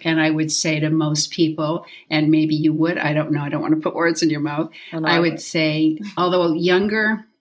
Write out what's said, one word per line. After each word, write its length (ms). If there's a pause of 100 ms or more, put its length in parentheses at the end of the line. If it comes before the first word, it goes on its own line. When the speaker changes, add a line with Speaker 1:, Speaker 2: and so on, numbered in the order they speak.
Speaker 1:
And 160
I 100
would 220
say 280
to 100
most 400
people, 560 (240)
and 200
maybe 240
you 200
would, 240
I 160
don't 180
know, 100
I 60
don't 140
wanna 140
put 180
words 280
in 60
your 120
mouth. 300 (220)
Speaker 2:
Oh, 60
no, 100
Speaker 1:
I 40
Speaker 2:
I 60
Speaker 1:
would 40
Speaker 2:
wouldn't. 180
Speaker 1:
say, 580 (200)
although 340
younger 720 (160)